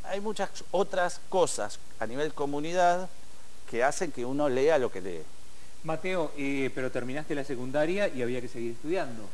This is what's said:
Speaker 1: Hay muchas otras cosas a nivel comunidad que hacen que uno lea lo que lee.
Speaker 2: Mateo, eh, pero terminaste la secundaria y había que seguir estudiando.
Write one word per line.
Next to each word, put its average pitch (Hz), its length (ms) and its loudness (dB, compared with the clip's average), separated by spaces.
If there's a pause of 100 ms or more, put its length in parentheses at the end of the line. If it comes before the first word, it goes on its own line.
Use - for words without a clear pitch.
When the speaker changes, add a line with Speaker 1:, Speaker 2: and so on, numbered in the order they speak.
Speaker 1:
Hay 196 160 -2
muchas 202 300 0 (200)
otras 180 500 2 (100)
cosas 143 480 2 (200)
a 110 80 0
nivel 143 280 -2
comunidad 175 720 2 (640)
que 117 120 2
hacen 147 300 2
que 120 120 -2
uno 143 260 2
lea 139 280 4
lo 120 140 2
que 95 80 -2
lee. 87 220 -2 (640)
Speaker 2:
Mateo, 160 520 0
eh, 139 380 0
pero 127 160 -2
terminaste 135 440 -2
la 139 100 0
secundaria 151 640 0
y 135 120 0
había 123 220 0
que 120 60 -4
seguir 117 240 -2
estudiando. 139 500 -2 (120)